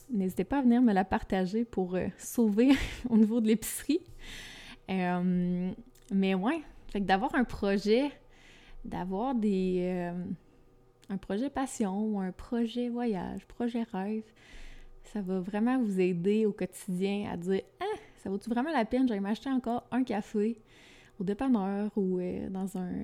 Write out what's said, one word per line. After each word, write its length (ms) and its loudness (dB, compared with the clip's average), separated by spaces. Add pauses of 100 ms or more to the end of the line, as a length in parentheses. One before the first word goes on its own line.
n'hésitez 360 0
pas 140 0
à 40 2
venir 180 6
me 120 6
la 120 6
partager 580 0
pour, 320 -2
euh, 120 0 (100)
sauver 540 4 (180)
<laughs> 200 -10
au 80 6
niveau 220 6
de 80 2
l'épicerie. 540 0 (880)
Euh, 840 0 (400)
mais 220 4
ouais, 280 0 (260)
fait 140 -4
que 40 0
d'avoir 300 2
un 80 4
projet, 640 2 (760)
d'avoir 520 -4
des, 460 2
euh, 420 -2 (840)
un 80 -4
projet 340 -4
passion 520 -2
ou 160 -2
un 120 -2
projet 580 -2
voyage, 560 -4
projet 380 -4
rêve, 400 -4 (880)
ça 80 -4
va 180 -2
vraiment 400 2
vous 200 2
aider 480 4
au 40 4
quotidien 800 -4
à 60 -6
dire, « 240 0 (180)
Ah, 180 -4 (200)
ça 120 -10
vaut-tu 200 -4
vraiment 220 -2
la 140 2
peine ? 220 2
J'aille 120 0
m'acheter 300 -4
encore 420 -2
un 120 0
café 540 -2 (640)
au 40 -4
dépanneur 720 0
ou, 240 2
euh, 300 -4
dans 280 -6
un 140 -6 (120)